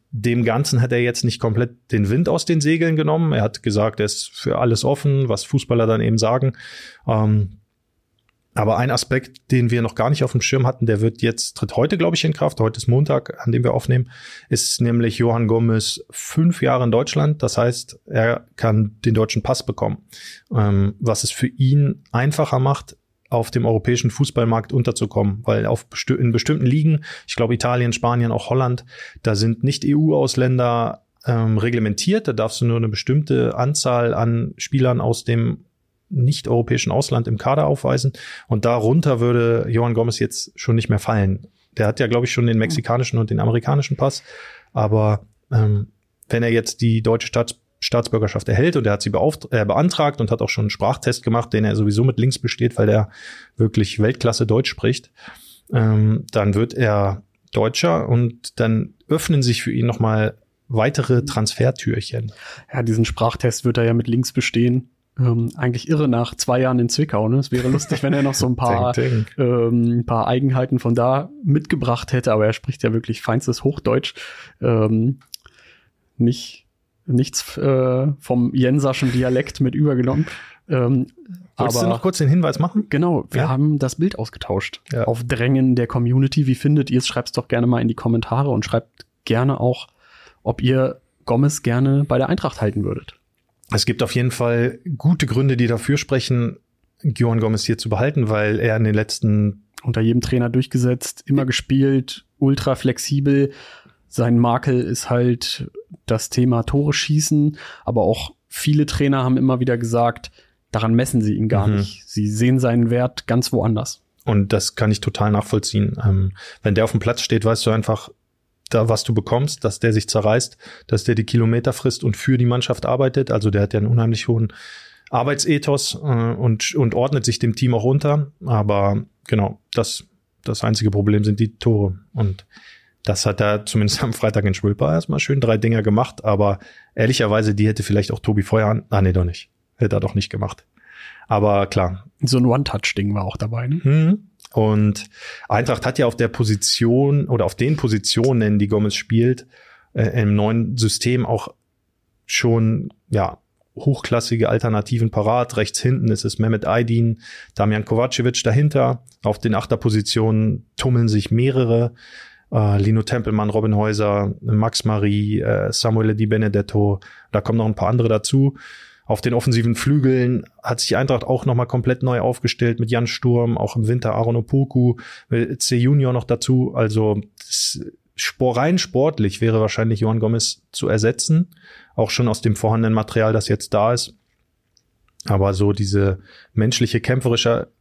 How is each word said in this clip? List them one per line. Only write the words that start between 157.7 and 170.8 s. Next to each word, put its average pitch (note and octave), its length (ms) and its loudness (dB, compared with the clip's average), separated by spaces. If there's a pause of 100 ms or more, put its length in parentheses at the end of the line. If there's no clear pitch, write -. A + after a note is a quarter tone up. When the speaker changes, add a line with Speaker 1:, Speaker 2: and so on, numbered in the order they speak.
Speaker 1:
Kovacevic B2 580 -2
dahinter. B2+ 600 0 (200)
Auf A2 140 -2
den A2 160 -2
Achterpositionen A2 1120 0 (100)
tummeln A#2+ 320 0
sich G#2+ 220 0
mehrere. A#2+ 640 2 (580)
Äh, G#2 300 2
Lino A2 220 2
Tempelmann, G#2+ 480 -2
Robin G#2+ 240 2
Heuser, G#2 640 0
Max A2 420 0
Marie, G#2 580 0
äh, G2+ 300 0
Samuel A2 440 0
Di A2 100 0
Benedetto. G#2 760 0 (320)
Da G#2 80 0
kommen A2+ 200 -2
noch A2 80 0
ein G#2+ 80 -2
paar F#2+ 140 -2
andere A#2 200 2
dazu. C3+ 480 2 (480)
Auf G#2+ 160 -4
den A#2+ 120 0
offensiven A#2 400 2
Flügeln C3 720 0 (160)
hat A#2 200 -6